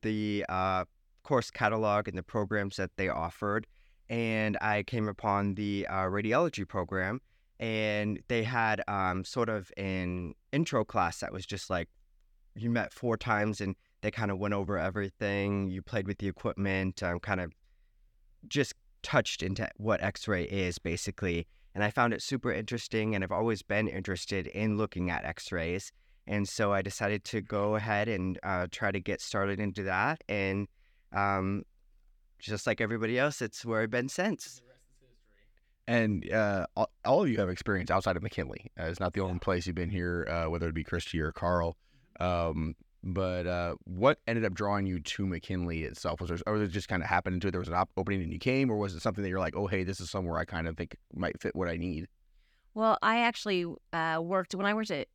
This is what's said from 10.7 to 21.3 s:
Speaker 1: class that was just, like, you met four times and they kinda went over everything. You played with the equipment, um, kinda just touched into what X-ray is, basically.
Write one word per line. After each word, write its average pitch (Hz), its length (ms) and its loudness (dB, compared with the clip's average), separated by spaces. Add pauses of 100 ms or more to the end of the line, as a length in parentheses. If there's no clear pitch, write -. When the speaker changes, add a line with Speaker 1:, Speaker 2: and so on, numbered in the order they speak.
Speaker 1:
class 90 360 0
that - 120 -6
was 92 140 -8
just, - 240 -8
like, 87 180 0 (680)
you 113 140 -2
met 117 220 0
four 117 240 0
times 107 460 2
and 98 140 -2 (260)
they 107 100 0
kinda 104 240 0
went 101 180 0
over 98 240 0
everything. 98 920 0
You 92 140 -4
played 101 240 -2
with 101 100 -2
the 98 100 -2
equipment, 95 760 0
um, 87 160 0
kinda 92 300 -2 (960)
just 139 260 0 (300)
touched - 400 2
into 98 340 -2
what 107 240 2
X-ray 98 420 0
is, 92 360 -2
basically. 85 680 -2 (260)